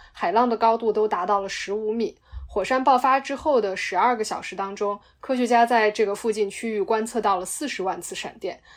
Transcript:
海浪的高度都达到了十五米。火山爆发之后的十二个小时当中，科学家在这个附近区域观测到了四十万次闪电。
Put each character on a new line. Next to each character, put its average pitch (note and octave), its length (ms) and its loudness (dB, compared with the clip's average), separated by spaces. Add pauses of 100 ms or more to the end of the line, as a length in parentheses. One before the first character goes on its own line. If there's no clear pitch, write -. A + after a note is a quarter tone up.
(120)
海 F3 200 -2
浪 A#3+ 180 4
的 A3+ 80 2
高 A3+ 200 4
度 A3+ 140 0
都 G#3+ 160 2
达 F#3 180 -2
到 G3+ 140 2
了 G3 80 -4
十 - 260 -6
五 G#3+ 180 -2
米。 A3+ 260 -2 (300)
火 G3 160 -2
山 C4 180 0
爆 C4 160 2
发 C4 220 2
之 C4+ 160 -6
后 C#4 240 2
的 F#3+ 160 -2
十 - 220 -4
二 A#3+ 180 4
个 G#3+ 80 -4
小 - 180 -6
时 - 140 -12
当 F#3+ 200 -6
中， G#3 220 -2 (220)
科 C4 160 -4
学 B3 120 2
家 A#3 180 6
在 A3+ 260 4
这 G#3+ 140 0
个 G3+ 100 -2
附 A3+ 160 -2
近 G#3 180 0
区 A3+ 200 -8
域 G#3 120 -2
观 A3 240 0
测 A#3 140 -4
到 G3+ 180 2
了 F#3 80 -6
四 - 220 -6
十 G3 160 -6
万 F3 180 -4
次 - 140 -12
闪 - 240 -10
电。 F3+ 220 -8 (160)